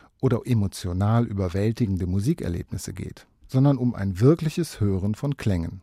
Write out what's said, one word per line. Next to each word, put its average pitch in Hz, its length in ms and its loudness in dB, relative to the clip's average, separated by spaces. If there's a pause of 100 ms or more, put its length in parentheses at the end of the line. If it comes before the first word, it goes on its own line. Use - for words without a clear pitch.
(200)
oder 123 240 2
emotional 104 840 2
überwältigende 98 800 0
Musikerlebnisse 95 840 -4
geht, - 340 -12 (220)
sondern 135 300 4
um 123 160 0
ein 95 260 -4
wirkliches 156 600 2
Hören 101 340 0
von - 240 -4
Klängen, 90 440 -2